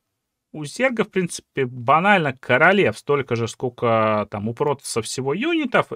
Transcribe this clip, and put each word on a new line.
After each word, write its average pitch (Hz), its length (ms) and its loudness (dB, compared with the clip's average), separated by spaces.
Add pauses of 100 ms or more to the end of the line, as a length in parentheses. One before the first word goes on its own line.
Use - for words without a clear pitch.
(500)
у 151 140 -10
Зерга, 233 400 -2
в - 40 -10
принципе, - 560 -4
банально 143 720 2
королев 151 600 4
столько 139 360 -2
же, 113 120 -2
сколько 110 840 0
там 104 180 -6
у 120 60 -4
Протоса 139 480 -4
всего 135 320 -6
юнитов, 277 640 -2